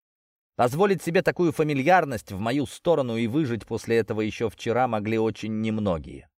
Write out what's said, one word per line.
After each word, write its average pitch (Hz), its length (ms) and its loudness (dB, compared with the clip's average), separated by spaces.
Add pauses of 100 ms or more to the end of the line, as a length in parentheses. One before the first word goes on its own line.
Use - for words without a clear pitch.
(600)
Позволить 160 420 2
себе 170 200 0
такую 165 320 0
фамильярность 147 800 2
в 92 60 -6
мою 123 260 0
сторону 139 500 0
и 117 120 0
выжить 117 380 -2
после 117 300 -2
этого 110 240 0
еще 107 300 -2
вчера 120 400 -2
могли 107 280 -2
очень 110 440 -2
немногие. 90 640 -4 (120)